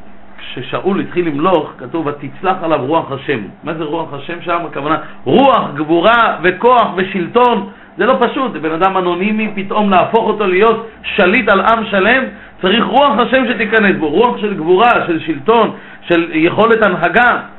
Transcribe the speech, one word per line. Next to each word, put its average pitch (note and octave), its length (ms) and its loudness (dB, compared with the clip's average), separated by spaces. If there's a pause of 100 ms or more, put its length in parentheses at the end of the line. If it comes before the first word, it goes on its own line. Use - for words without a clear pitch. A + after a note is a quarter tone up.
(380)
כששאול C#3 600 -4
התחיל E3 280 -2
למלוך, D#3 500 0
כתוב, C#3 300 -6
"ותצלח D3 540 -4
עליו D3+ 240 0
רוח D#3 260 -2
השם". C3 280 -4 (240)
מה D#3 100 -8
זה D#3+ 100 -8
רוח D3+ 300 -6
השם E3+ 280 -10
שם? E3+ 240 -2
הכוונה, D3 320 -4 (260)
רוח, G#3+ 520 4
גבורה E3+ 680 2
וכוח A3 520 4
ושלטון. G3 720 0 (280)
זה G3 80 0
לא C4 140 2
פשוט, G3 340 -2
זה D#3 60 -8
בן D#3+ 120 -4
אדם F#3 260 0
אנונימי, G3+ 580 -2
פתאום G3+ 340 -2
להפוך A3 380 2
אותו G#3 200 0
להיות F#3+ 400 2 (160)
שליט G#3 460 2
על F#3+ 120 4
עם A3 240 2
שלם, G3+ 380 2 (380)
צריך G3+ 240 2
רוח A#3 340 2
השם C4 280 2
שתיכנס G#3+ 480 0
בו, D3+ 120 -2
רוח A3+ 300 0
של G3+ 160 -4
גבורה, F3+ 400 2 (140)
של D#3+ 120 -2
שלטון, D#3+ 520 0 (300)
של E3+ 320 0
יכולת G#3 520 2
הנהגה. F3+ 540 2 (200)